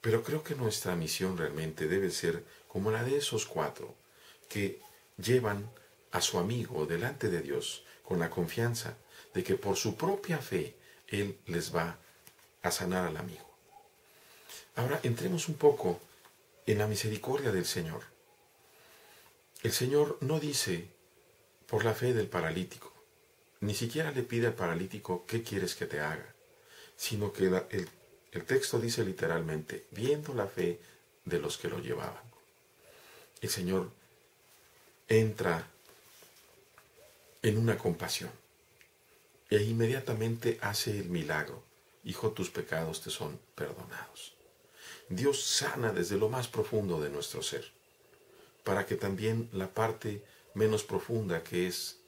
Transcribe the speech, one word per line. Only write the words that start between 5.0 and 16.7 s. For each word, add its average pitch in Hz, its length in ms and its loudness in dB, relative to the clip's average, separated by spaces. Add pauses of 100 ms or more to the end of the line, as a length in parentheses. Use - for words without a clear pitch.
llevan 107 540 2 (400)
a 90 100 0
su - 180 2
amigo 104 460 0
delante 95 460 -2
de 85 100 0
Dios - 440 -4 (180)
con 92 160 0
la 82 100 2
confianza 117 720 -2 (340)
de - 100 0
que 95 120 2
por 95 220 0
su - 200 -2
propia 185 420 0
fe 90 360 -2 (320)
Él 101 400 -2
les 85 280 -2
va 85 220 0 (680)
a 87 80 2
sanar 92 360 0
al 78 100 -2
amigo. - 320 -10 (1300)
Ahora 127 260 2
entremos 156 460 0
un 156 60 0
poco 139 460 6 (680)
en 107 120 4